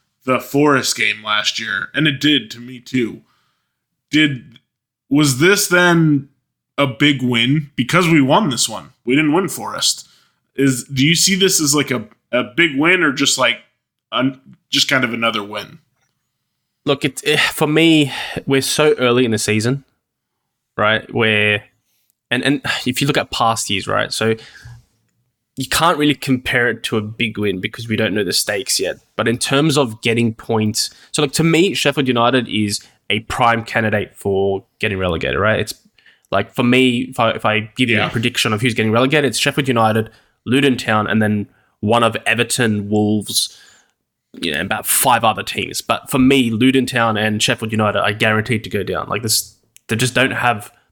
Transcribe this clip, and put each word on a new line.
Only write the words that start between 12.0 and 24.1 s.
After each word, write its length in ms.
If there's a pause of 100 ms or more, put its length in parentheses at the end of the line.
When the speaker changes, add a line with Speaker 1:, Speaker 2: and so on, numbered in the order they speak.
Speaker 1:
a 120
big 340
win 240
or 100
just, 260
like, 220 (520)
un-, 280 (280)
just 200
kind 160
of 100
another 280
win? 360 (1080)
Speaker 2:
Look, 200
it's, 200
eh, 120
for 300
me, 460 (340)
we're 160
so 320
early 300
in 60
the 80
season, 460 (920)
right? 380
Where, 500 (640)
and, 120
and 180 (260)
if 140
you 60
look 120
at 120
past 400
years, 160
right? 260